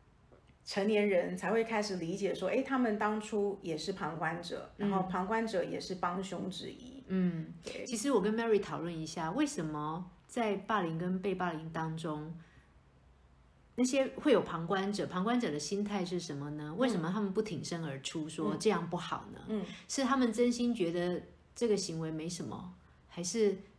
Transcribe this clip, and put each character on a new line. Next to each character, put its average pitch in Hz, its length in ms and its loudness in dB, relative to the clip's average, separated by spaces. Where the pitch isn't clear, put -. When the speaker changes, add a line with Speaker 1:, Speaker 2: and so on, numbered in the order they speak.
Speaker 1:
成 202 220 0
年 208 220 6
人 180 280 4
才 185 140 -2
会 226 140 4
开 226 180 2
始 202 140 -2
理 170 200 -2
解 190 160 0
说， 185 160 0
诶， 254 140 4
他 269 160 2
们 220 180 4
当 214 240 2
初 202 400 0
也 160 160 -4
是 185 180 -4
旁 160 220 -4
观 170 240 -2
者， - 380 -8
Speaker 2:
嗯。 202 100 0
Speaker 1:
然 190 80 2
后 180 120 2
旁 185 180 0
观 226 180 2
者 196 200 0
也 - 160 -4
是 185 160 -6
帮 180 260 -2
凶 185 260 -4
之 - 220 -8
一。 - 380 -16
Speaker 2:
嗯。 175 460 0
Speaker 1:
对。 - 200 -8
Speaker 2:
其 240 120 -4
实 269 160 0
我 202 100 6
跟 214 140 2
Mary 226 260 4
讨 147 160 -4
论 170 180 -4
一 160 80 -4
下， 160 280 -4
为 285 120 2
什 185 220 -2
么 156 420 -4
在 214 300 0
霸 202 240 0
凌 165 140 -2
跟 185 240 0
被 190 140 0
霸 180 160 -2
凌 160 220 -8
当 160 240 -2
中， 156 360 -6
那 254 40 6
些 269 320 2
会 294 160 4
有 175 100 8
旁 165 240 -4
观 196 260 0
者， 175 140 0
旁 180 160 -2
观 233 160 4
者 202 140 2
的 147 60 -2
心 202 260 -2
态 202 200 0
是 180 140 -2
什 151 180 -6
么 143 140 -4
呢？ 151 200 -6
Speaker 1:
嗯。 180 80 -6
Speaker 2:
为 254 100 4
什 196 100 2
么 160 140 0
他 214 80 0
们 196 120 0
不 214 80 2
挺 196 240 -4
身 165 200 -4
而 135 180 -6
出 156 260 -4
说 196 280 -2
这 214 140 4
样 170 200 0
不 175 60 -2
好 - 360 -6
呢？ - 140 -14
Speaker 1:
嗯。 208 160 -2
嗯。 175 40 -6
Speaker 2:
是 - 160 -2
他 262 140 4
们 247 160 4
真 240 180 6
心 240 240 2
觉 170 160 2
得 175 320 0
这 240 140 0
个 202 80 6
行 165 240 -2
为 160 100 -2
没 156 180 -4
什 156 160 -6
么， - 300 -10
还 - 140 -8
是 202 340 4